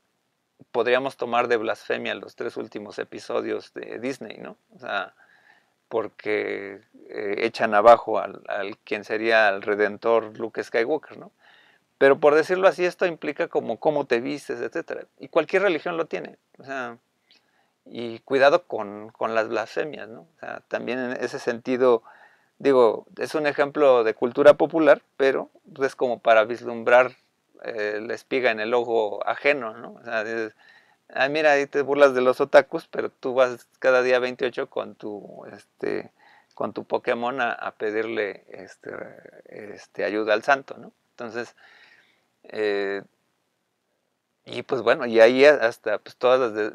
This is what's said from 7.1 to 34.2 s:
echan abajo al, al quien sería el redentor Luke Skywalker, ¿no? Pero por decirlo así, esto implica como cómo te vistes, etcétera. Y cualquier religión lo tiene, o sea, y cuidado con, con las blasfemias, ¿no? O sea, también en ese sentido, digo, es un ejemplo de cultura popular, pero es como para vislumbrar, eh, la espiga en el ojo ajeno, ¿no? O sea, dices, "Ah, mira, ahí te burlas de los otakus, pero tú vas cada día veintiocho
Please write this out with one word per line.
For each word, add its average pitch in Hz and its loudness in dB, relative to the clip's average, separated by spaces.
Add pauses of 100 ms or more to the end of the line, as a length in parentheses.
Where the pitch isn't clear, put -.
echan 113 -2
abajo 107 6
al, 95 -8
al 104 -8
quien 104 -8
sería 110 2
el 98 0
redentor 107 0
Luke 113 -8
Skywalker, 120 -4
¿no? 165 -20 (640)
Pero 139 6
por 151 6
decirlo 185 2
así, 175 2
esto 180 -2
implica 160 -4
como 120 -4
cómo 147 0
te 117 0
vistes, 135 -8
etcétera. 120 -8 (120)
Y 139 -18
cualquier 170 0
religión 175 -2
lo 165 -4
tiene, - -12 (220)
o - -20
sea, 127 -10 (880)
y 117 -10
cuidado 139 2
con, 107 -10
con 113 -6
las 110 0
blasfemias, 113 -6
¿no? 120 -20
O - -20
sea, 123 -12
también 117 -6
en 123 -4 (120)
ese 139 -6
sentido, 123 0 (560)
digo, 127 4 (100)
es - -8
un 151 -2
ejemplo 143 4
de 110 2
cultura 143 6
popular, 156 4 (140)
pero 135 0 (320)
es 131 -2
como 123 -4
para 110 6
vislumbrar, 120 2 (480)
eh, 107 -6
la 117 -8
espiga 123 -2
en 110 -4
el 110 -4
ojo 113 -2
ajeno, 131 -2
¿no? 190 -18
O - -20
sea, 117 -4
dices, 113 -6 (560)
"Ah, 135 -2
mira, 151 2
ahí 143 2
te 143 -2
burlas 139 4
de 127 0
los 127 2
otakus, 143 2
pero - -8
tú - -8
vas 123 0 (120)
cada 127 2
día 127 2
veintiocho 127 -6